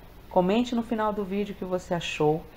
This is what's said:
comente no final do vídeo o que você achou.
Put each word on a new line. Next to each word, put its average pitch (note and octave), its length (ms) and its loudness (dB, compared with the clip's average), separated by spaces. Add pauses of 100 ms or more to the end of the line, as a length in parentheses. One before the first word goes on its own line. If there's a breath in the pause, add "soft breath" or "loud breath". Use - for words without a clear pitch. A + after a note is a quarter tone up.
(300)
comente G#3 440 2
no A#3 80 0
final G#3+ 320 0
do G#3 100 -2
vídeo G3 300 -4
o - 40 -14
que - 60 -12
você F#3 300 -4
achou. D#3+ 500 2 (120 loud breath)